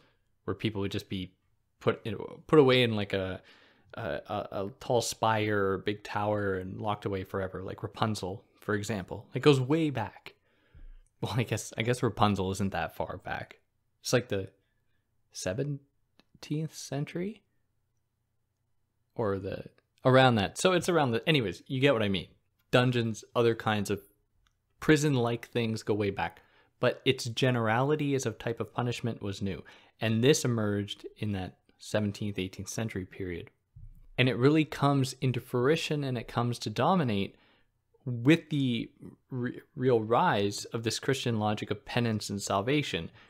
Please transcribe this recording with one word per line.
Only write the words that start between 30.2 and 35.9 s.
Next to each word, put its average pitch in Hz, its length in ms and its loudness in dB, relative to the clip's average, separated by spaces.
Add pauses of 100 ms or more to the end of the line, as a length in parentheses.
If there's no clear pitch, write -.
this 147 220 4
emerged 104 600 -2 (120)
in 104 160 -4
that 92 240 -6 (220)
seventeenth, 104 600 -4
eighteenth 95 300 -6
century 110 360 -6
period. 90 460 -10 (680)
And 127 120 10
it 110 80 2
really 147 280 6
comes 139 560 2
into 120 200 0
fruition, 143 640 0